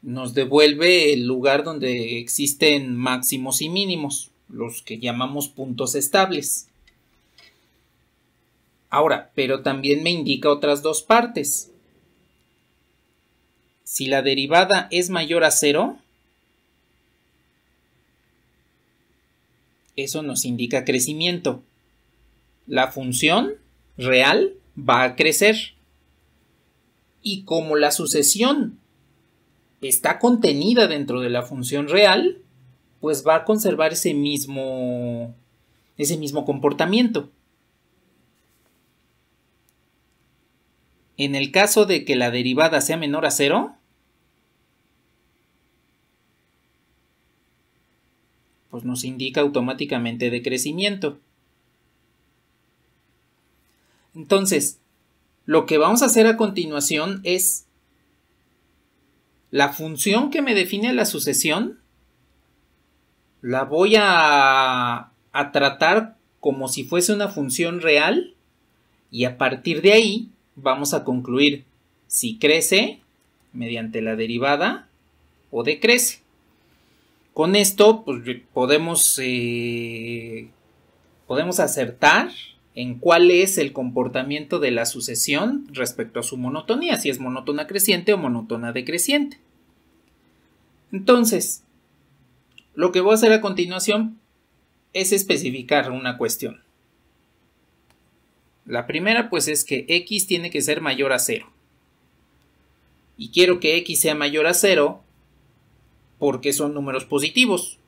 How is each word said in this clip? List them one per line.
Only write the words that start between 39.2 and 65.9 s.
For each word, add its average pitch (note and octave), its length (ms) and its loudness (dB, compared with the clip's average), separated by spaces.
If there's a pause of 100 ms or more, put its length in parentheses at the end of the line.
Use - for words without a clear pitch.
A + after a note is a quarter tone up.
En C#3 180 -2
el C#3 180 -4
caso G#3 320 4
de F#3+ 200 0
que C#3 120 0
la B2 140 0
derivada B2+ 500 2
sea D#3+ 160 -2
menor D#3 300 -2
a C#3+ 40 0
cero, D3+ 460 0 (4000)
pues A#2+ 120 -12
nos B2 200 -6
indica C3 380 -4
automáticamente B2+ 880 -4
decrecimiento. D3 880 -6 (3000)
Entonces, F#3+ 680 0 (640)
lo D#3 220 2
que D#3+ 100 2
vamos F3+ 240 4
a C#4+ 60 4
hacer A3+ 200 6
a A3+ 120 2
continuación E3 840 -4
es F#3 440 -2 (1800)
la C#3+ 240 2
función G3 560 -2
que D#4+ 100 -2
me C4 140 0
define G3+ 400 -2
la A#3 100 2
sucesión, D#3 760 -2 (1600)
la C3 220 -2
voy F3 340 4
a, C3+ 1120 4 (220)
a C#3+ 200 -4
tratar D#3+ 640 2 (240)